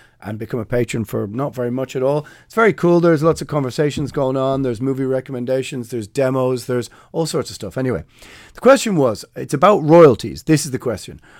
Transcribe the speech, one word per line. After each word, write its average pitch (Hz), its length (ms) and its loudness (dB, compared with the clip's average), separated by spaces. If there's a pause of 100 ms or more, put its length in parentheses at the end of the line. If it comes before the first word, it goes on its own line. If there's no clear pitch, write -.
(260)
and 104 140 -8
become 117 200 -6
a 110 60 -6
patron 120 380 -2
for 110 240 -6
not 123 260 -6
very 123 180 -4
much 131 260 -6
at 127 60 -2
all. 147 220 0 (200)
It's - 100 -14
very 226 160 4
cool. 170 300 2
There's 165 220 4
lots 160 180 2
of 151 60 -12
conversations 147 680 -4
going 135 240 -2
on. 135 240 0
There's 120 180 -2
movie 135 240 -4
recommendations. 131 880 -4
There's 113 180 -6
demos. 131 580 0
There's 123 240 -2 (220)
all 160 140 -2
sorts 143 240 -4
of 101 60 -14
stuff. 98 220 -10
Anyway, 127 280 -4 (480)
the - 80 -20
question 226 340 4
was, 123 300 0 (100)
it's 127 180 -12
about 180 260 4
royalties. 147 640 6
This 156 220 2
is 135 60 -10
the 123 80 -4
question. - 420 -8 (180)